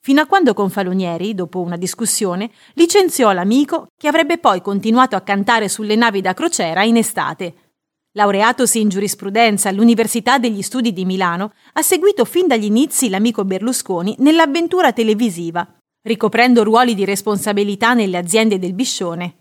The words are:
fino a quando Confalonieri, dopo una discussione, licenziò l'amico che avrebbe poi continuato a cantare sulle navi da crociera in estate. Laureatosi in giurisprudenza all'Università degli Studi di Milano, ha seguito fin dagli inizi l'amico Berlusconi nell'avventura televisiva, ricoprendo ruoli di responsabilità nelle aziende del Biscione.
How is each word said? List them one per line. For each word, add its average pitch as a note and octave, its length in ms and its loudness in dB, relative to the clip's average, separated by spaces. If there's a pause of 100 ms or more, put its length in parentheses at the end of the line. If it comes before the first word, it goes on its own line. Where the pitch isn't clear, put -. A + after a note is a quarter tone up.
fino C#4 200 2
a D4+ 60 0
quando E4+ 260 4
Confalonieri, F#3+ 800 -4
dopo F#3 260 -6
una F3 160 -6
discussione, F#3+ 720 -4 (240)
licenziò E4+ 580 2
l'amico A#3 540 0 (100)
che - 120 -4
avrebbe D#4+ 300 0
poi G3+ 220 2
continuato A3 560 0
a F#3 40 -2
cantare G3+ 480 0
sulle G#3+ 280 -2
navi A3+ 240 2
da F#3 140 -2
crociera F#3+ 480 -2
in A3+ 140 4
estate. E3+ 580 -4 (580)
Laureatosi G#3+ 680 0
in G#3+ 80 2
giurisprudenza G3+ 800 0
all'Università A3+ 680 2
degli A3+ 240 -2
Studi A#3+ 300 -4
di F#3 120 -6
Milano, F#3+ 480 -4 (220)
ha D#4 80 -2
seguito F4 420 2
fin F4+ 220 0
dagli A#3 180 2
inizi A3+ 440 0
l'amico G#3 360 -2
Berlusconi F#3+ 760 -4
nell'avventura E4 760 2
televisiva, F3 760 -2 (360)
ricoprendo A3+ 640 2
ruoli A#3 300 2
di G3 100 -2
responsabilità G3+ 920 -2
nelle G3 240 0
aziende G3+ 400 0
del F#3 160 -4
Biscione. F3 680 -6